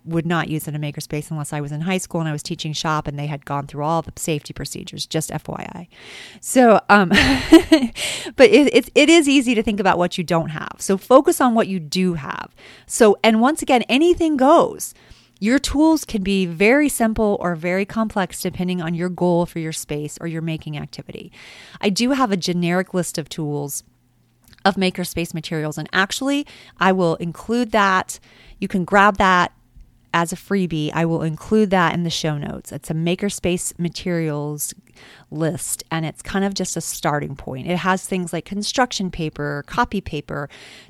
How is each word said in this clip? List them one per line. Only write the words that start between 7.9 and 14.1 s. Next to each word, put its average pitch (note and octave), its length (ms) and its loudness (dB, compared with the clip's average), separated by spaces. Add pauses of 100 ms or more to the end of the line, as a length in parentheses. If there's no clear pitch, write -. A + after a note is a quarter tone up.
it, C4 240 6
it's, B3 220 4
it C#4 120 8
is D#4+ 200 6
easy C4 260 4
to G#3+ 80 2
think G3+ 160 -2
about F#3 180 2
what F3 220 -2
you F3+ 60 -4
don't E3 240 0
have. - 300 -10
So G3 180 0
focus C#4+ 440 4
on B3 140 2
what A3 140 2
you F#3+ 100 -4
do F3 360 -2
have. - 340 -10 (380)
So, G#3 360 6
and A3 180 4
once C#4 220 2
again, B3 200 2
anything D#4+ 540 2